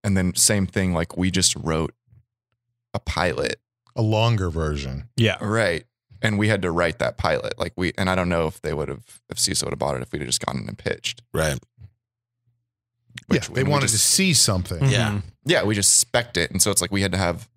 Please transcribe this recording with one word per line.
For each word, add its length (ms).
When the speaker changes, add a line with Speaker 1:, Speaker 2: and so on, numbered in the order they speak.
Speaker 1:
And 140
then 180
same 320
thing, 280
like, 220
we 140
just 260
wrote 380
a 60
pilot. 640
Speaker 2:
A 80
longer 480
version. 640
Speaker 3:
Yeah. 240
Speaker 1:
Right. 440
And 160
we 100
had 140
to 80
write 280
that 180
pilot. 420
Like, 180
we, 200
and 140
I 40
don't 140
know 180
if 140
they 140
would 140
have, 320
if 80
cisa 260
would 60
have 80
bought 180
it 60
if 100
we'd 80
have 80
just 160
gone 140
in 100
and 80
pitched. 460
Speaker 4:
Right. 260
Speaker 1:
Which 200
Speaker 2:
Yeah, 60
they 100
Speaker 1:
we 60
Speaker 2:
wanted 180
Speaker 1:
just 60
Speaker 2:
to 60
see 340
something. 460
Speaker 3:
Mm-hmm. 120
Speaker 4:
Yeah. 280
Speaker 1:
Yeah, 180
we 100
just 240
spec'd 380
it. 140
And 100
so 100
it's 120
like 100
we 100
had 100
to 60
have 380